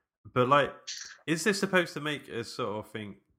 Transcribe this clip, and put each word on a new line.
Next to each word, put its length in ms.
But, 140
like, 240
is 180
this 160
supposed 340
to 60
make 320
us 160
sort 360
of 80
think, 240